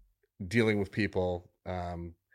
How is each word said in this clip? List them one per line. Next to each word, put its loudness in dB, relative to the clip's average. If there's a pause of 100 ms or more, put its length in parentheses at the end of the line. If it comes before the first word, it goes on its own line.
(460)
dealing 4
with -2
people, 0 (160)
um, -6 (200)